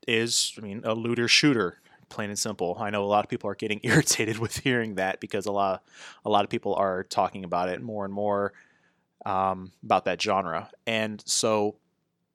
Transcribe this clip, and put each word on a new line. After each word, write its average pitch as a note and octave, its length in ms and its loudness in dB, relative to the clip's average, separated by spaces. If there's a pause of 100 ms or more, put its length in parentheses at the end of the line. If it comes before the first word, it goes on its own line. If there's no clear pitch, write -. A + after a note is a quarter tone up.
is, A#2 520 2
I G#2 40 -14
mean, G#2+ 220 -10
a A2 120 0
looter A#2 340 0
shooter, A2+ 480 4 (320)
plain G#2 200 -8
and G#2 100 -6
simple. F#2 380 -2
I G#2+ 120 -4
know G#2 140 0
a - 20 0
lot G#2 180 4
of - 60 -8
people A#2 200 -4
are G2 60 -6
getting G#2+ 260 -4
<laughs> - 20 -20
irritated A#2 540 2
with A2+ 200 -4
hearing A#2 380 0
that F#2+ 260 -2
because G#2 240 -4
a G#2 60 -2
lot, G2 300 2 (440)
a A2+ 40 -2
lot G2+ 140 6
of G2+ 60 -4
people G2+ 260 -2
are F#2+ 280 0
talking F#2+ 420 -2
about F2 240 0
it F2+ 120 -4
more G#2+ 220 -8
and G2 100 -6
more, G2+ 380 0 (720)
um, F#2+ 460 -2 (100)
about G#2+ 240 2
that F2+ 160 -2
genre. F#2+ 480 -2 (160)
And A2 400 -2
so, G#2+ 500 0 (600)